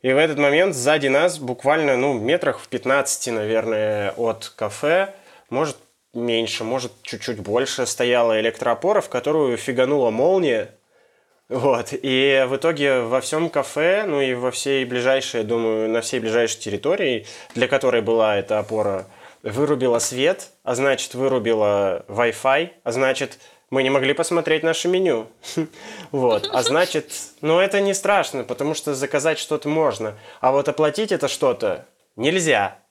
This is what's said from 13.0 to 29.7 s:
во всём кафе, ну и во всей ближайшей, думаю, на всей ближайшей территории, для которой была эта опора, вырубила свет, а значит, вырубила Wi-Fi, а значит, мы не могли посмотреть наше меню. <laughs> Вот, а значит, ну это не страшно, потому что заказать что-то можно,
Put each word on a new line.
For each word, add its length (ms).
во 200
всём 300
кафе, 560
ну 140
и 140
во 160
всей 340
ближайшей, 600
думаю, 460
на 100
всей 200
ближайшей 380
территории, 680
для 140
которой 320
была 360
эта 220
опора, 480
вырубила 560
свет, 500
а 120
значит, 400
вырубила 960
Wi-Fi, 640
а 100
значит, 460
мы 140
не 80
могли 240
посмотреть 480
наше 260
меню. 380
<laughs> 140
Вот, 400
а 100
значит, 500
ну 180
это 220
не 120
страшно, 520
потому 300
что 200
заказать 440
что-то 300
можно, 480